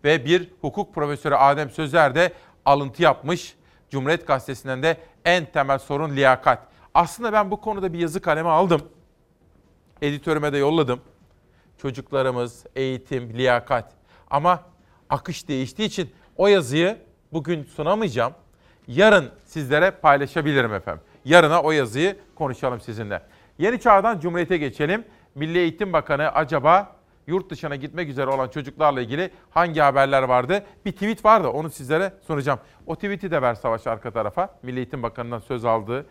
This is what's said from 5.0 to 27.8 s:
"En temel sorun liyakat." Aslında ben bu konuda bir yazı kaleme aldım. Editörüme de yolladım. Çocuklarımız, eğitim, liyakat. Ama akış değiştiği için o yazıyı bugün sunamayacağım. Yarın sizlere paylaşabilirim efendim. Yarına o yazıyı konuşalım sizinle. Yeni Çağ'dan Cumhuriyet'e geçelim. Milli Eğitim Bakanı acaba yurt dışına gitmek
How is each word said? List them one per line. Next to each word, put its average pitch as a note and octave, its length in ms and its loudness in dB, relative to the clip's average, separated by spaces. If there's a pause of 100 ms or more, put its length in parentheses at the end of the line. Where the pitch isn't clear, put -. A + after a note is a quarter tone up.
"En E3+ 200 2
temel C#3 340 -2
sorun C#3+ 380 -6
liyakat." C3 520 2 (260)
Aslında G#3 380 0
ben G#3 180 2
bu G#3 100 -6
konuda G3 320 -6
bir E3+ 60 -8
yazı E3+ 220 -4
kaleme D#3+ 280 -2
aldım. E3 400 2 (1120)
Editörüme D3 500 -2
de C#3+ 60 0
yolladım. C#3 420 0 (840)
Çocuklarımız, B2+ 840 -4 (100)
eğitim, B2+ 560 -6
liyakat. A#2+ 600 -2 (380)
Ama E3+ 320 0 (480)
akış - 380 -6
değiştiği C3+ 400 -4
için E3+ 240 -8 (240)
o F#3 100 2
yazıyı F3 520 2 (340)
bugün D#3 320 -6
sunamayacağım. D3+ 680 -2 (560)
Yarın E3+ 420 6 (140)
sizlere D3+ 460 0
paylaşabilirim C#3+ 840 2
efendim. F2+ 280 -8 (220)
Yarına D#3+ 380 6
o D#3 100 0
yazıyı D3 440 0 (180)
konuşalım B2+ 460 -6
sizinle. G#2 420 -8 (360)
Yeni G#3+ 220 0
Çağ'dan G#3 400 4
Cumhuriyet'e F3 360 -2
geçelim. D3+ 480 -2 (300)
Milli D#3+ 240 -2
Eğitim F3 340 -2
Bakanı D3+ 360 0
acaba D#3 680 2 (300)
yurt F3+ 240 -4
dışına D3 260 -10
gitmek D3+ 320 -10